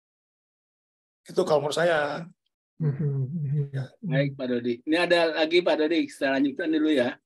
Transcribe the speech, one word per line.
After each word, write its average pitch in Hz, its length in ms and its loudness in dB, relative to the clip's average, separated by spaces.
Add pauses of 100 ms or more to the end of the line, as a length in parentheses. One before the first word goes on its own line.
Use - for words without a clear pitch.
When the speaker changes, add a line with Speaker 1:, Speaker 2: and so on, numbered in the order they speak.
(1200)
Speaker 1:
Itu 175 240 -2
kalau 147 160 4
menurut 147 160 -2
saya. 160 480 0 (500)
Speaker 2:
Mhm, 151 220 -2
mhm, 143 640 -2 (100)
Speaker 1:
Ya. 131 120 -6 (180)
Speaker 2:
mhm. 170 80 -4
Speaker 3:
Baik, 139 260 0
Pak 131 140 -8
Dodi. 120 220 -2 (120)
Ini 156 120 0 (100)
ada 170 120 4 (140)
lagi, 160 320 2
Pak 160 160 4
Dodi, 156 300 0
saya 135 260 -2
lanjutkan 143 320 0
dulu 156 240 2
ya. 135 220 2 (100)